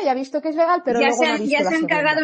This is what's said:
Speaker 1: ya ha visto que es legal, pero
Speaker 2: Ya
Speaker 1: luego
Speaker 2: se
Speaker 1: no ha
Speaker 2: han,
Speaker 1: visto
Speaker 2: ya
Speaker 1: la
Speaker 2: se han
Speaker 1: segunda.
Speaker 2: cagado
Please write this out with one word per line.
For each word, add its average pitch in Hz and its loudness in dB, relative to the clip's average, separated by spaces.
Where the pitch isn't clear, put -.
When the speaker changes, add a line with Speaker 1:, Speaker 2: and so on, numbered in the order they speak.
Speaker 1:
ya 285 2
ha 254 0
visto 269 -4
que 320 -4
es 302 -4
legal, 339 2
pero 240 0
Speaker 2:
Ya 277 4
Speaker 1:
luego 247 0
Speaker 2:
se - 2
Speaker 1:
no 311 2
ha 302 -2
Speaker 2:
han, 311 -2
Speaker 1:
visto 294 -2
Speaker 2:
ya 294 0
Speaker 1:
la 294 -2
Speaker 2:
se 320 0
han 320 0
Speaker 1:
segunda. 320 -2
Speaker 2:
cagado 311 0